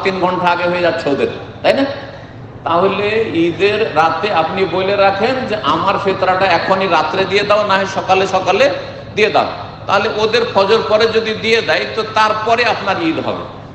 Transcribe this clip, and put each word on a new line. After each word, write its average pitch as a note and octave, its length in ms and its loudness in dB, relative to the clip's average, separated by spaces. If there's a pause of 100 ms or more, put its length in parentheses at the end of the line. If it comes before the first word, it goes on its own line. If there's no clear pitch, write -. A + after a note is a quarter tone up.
তিন F#3+ 180 -2
ঘন্টা F3 320 0
আগে F3 180 0
হয়ে F3+ 180 0
যাচ্ছে - 220 -2
ওদের, B2 200 0 (300)
তাই F3+ 140 4
না? C4+ 100 2 (800)
তাহলে F#3+ 440 0 (380)
ঈদের G3 340 2 (160)
রাতে D#3+ 380 2
আপনি E3+ 320 0
বলে F#3 320 0
রাখেন G3+ 380 2 (120)
যে G#3 160 -2
আমার E3+ 360 2
ফেতরাটা F#3 460 0 (120)
এখনই F#3+ 300 0
রাত্রে E3+ 380 2
দিয়ে G3 180 0
দাও, G#3 240 2
না F#3+ 100 2
হয় G3 180 -2
সকালে F#3+ 320 2
সকালে F#3+ 380 2 (520)
দিয়ে G#3 180 4
দাও। A2+ 140 2 (360)
তাহলে G#3+ 320 0
ওদের A3+ 260 2 (100)
ফজর G3+ 340 4
পরে G#3+ 180 4 (100)
যদি A3 160 0 (100)
দিয়ে A3+ 200 2
দেয়, E3+ 320 0
তো A3 80 -2 (120)
তারপরে A3 500 2 (100)
আপনার F#3+ 240 -2 (120)
ঈদ C#3+ 100 -2
হবে। G#2+ 240 -4 (320)